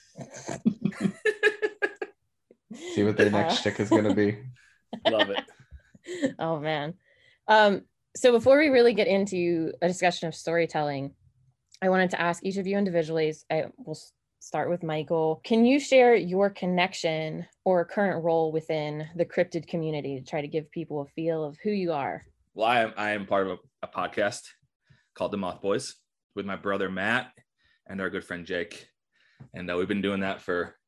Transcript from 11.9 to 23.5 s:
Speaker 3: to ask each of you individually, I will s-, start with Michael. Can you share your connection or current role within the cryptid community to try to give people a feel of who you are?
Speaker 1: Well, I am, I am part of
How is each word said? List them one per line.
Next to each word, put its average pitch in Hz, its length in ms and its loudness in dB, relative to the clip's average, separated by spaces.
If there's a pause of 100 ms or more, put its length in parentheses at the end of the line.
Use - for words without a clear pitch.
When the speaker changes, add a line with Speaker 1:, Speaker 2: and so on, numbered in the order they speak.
Speaker 3:
to 180 100 -2
ask 170 240 -2
each 190 100 -2
of 196 100 -4
you 196 120 -2
individually, 160 560 0 (180)
I 160 140 0 (120)
will 240 140 -14
s-, - 220 -14 (260)
start - 300 -4
with 175 140 -4
Michael. 160 600 -2
Can 233 220 4
you 277 160 4
share 247 340 6
your 190 340 2
connection 175 960 -2 (200)
or 185 180 4
current 175 400 -2
role 165 300 2
within 156 520 -4 (120)
the 170 80 0
cryptid 175 420 -2
community 151 500 -4
to 131 80 -12
try 160 140 -6
to 147 80 -6
give 156 240 -6
people 156 300 -6
a 139 60 -12
feel 160 360 -4
of 147 180 -8
who 208 100 -2
you 185 200 -2
are? 127 320 -4 (300)
Speaker 1:
Well, 107 160 0
I 120 140 4
am, 110 120 -4
I 104 160 -4
am 101 140 -4
part 98 220 0
of 92 120 -8